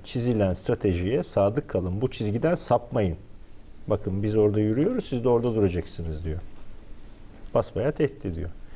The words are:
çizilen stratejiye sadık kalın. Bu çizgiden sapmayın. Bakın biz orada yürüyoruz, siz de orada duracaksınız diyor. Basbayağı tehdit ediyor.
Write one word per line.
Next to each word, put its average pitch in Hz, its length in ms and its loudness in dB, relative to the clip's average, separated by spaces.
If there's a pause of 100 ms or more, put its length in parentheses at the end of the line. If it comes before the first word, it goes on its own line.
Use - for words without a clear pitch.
çizilen 110 500 2
stratejiye 101 680 2
sadık 104 460 2
kalın. 92 320 -2
Bu 127 100 2
çizgiden 113 440 0
sapmayın. 113 640 2 (720)
Bakın 101 360 0
biz 107 140 2
orada 104 240 6
yürüyoruz, 143 480 2
siz 120 160 -2
de 127 40 4
orada 120 260 4
duracaksınız 85 720 0
diyor. 80 140 -2 (1160)
Basbayağı 120 380 0
tehdit - 340 -2
ediyor. 85 240 -4 (260)